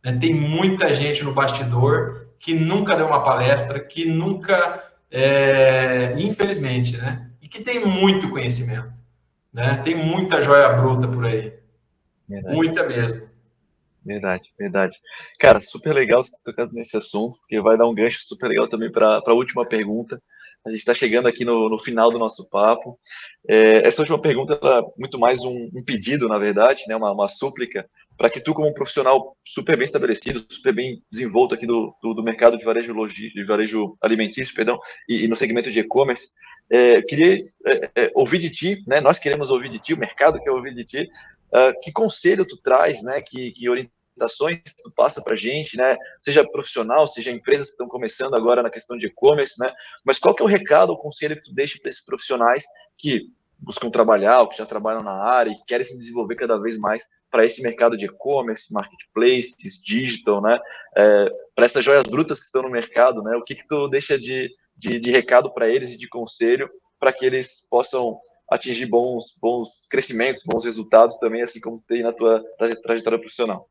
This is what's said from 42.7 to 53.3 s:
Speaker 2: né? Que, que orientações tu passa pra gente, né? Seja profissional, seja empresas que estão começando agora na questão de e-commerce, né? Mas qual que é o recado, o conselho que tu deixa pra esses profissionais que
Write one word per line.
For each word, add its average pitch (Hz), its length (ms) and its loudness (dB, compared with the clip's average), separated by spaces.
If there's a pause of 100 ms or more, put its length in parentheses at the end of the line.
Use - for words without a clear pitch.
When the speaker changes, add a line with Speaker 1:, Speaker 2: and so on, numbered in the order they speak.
Speaker 2:
né? 131 180 -6
Que, 123 300 -14
que 120 180 -6
orientações 123 240 -4 (880)
tu - 140 -20
passa - 260 0
pra 110 140 -4
gente, 127 420 -8
né? 127 180 2 (240)
Seja 143 300 4
profissional, 131 560 0
seja 123 260 -10
empresas 135 360 0
que - 60 -20
estão 123 140 -10
começando 123 460 -8
agora 120 300 2
na 113 60 -4
questão 117 280 -12
de 110 80 -8
e-commerce, 139 540 2
né? 160 120 -4 (320)
Mas 135 140 0
qual 202 160 4
que - 80 -2
é 226 40 2
o 208 40 4
recado, 180 420 4
o 165 60 -4
conselho 151 380 -8
que - 80 -20
tu 127 100 -20
deixa 139 260 -4
pra 135 120 -10
esses - 120 -20
profissionais 127 600 0 (340)
que 135 300 -4 (320)